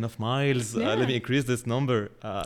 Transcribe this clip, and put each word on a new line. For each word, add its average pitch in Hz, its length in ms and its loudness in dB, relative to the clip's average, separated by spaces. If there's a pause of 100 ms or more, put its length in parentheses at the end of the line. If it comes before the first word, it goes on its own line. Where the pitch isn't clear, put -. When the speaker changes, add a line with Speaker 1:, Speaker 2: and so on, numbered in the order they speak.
Speaker 1:
enough 113 180 -4
miles? 123 560 0
Uh, - 60 0
Speaker 2:
Yeah. - 200 2
Speaker 1:
let 127 100 2
me 127 40 2
increase 127 380 0
this 117 100 0 (120)
number. 127 240 2 (240)
Uh, 98 240 -6